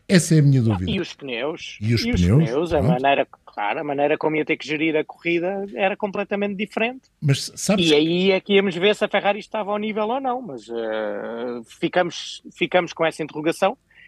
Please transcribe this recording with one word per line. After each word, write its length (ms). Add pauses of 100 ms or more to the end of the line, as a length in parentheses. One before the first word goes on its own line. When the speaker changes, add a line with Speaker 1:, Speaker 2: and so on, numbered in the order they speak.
Speaker 1:
Essa 260
é 60
a 20
minha 180
dúvida. 300
Speaker 2:
E 100
os 140
pneus? 680
Speaker 1:
E 140
os 100
Speaker 2:
E 80
Speaker 1:
pneus? 300
Speaker 2:
os 80
pneus, 240
a 60
Speaker 1:
Pronto. 200
Speaker 2:
maneira, 260 (200)
claro, 340
a 40
maneira 340
como 160
ia 100
ter 120
que 100
gerir 300
a 80
corrida 600 (100)
era 220
completamente 600
diferente. 460 (180)
Speaker 1:
Mas 340
sabes 320
Speaker 2:
E 40
Speaker 1:
que 40
Speaker 2:
aí 380
é 80
que 140
íamos 200
ver 220
se 80
a 40
Ferrari 300
estava 320
ao 80
nível 300
ou 120
não, 220
mas, 260
eh, 960
ficamos, 760 (100)
ficamos 400
com 140
essa 160
interrogação. 560 (300)